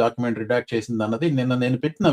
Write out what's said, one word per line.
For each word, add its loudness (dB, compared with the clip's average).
డాక్యుమెంట్ 0
రిడాక్ట్ -2
చేసింది -2
అన్నది -2
నిన్న 0
నేను 0
పెట్టిన 0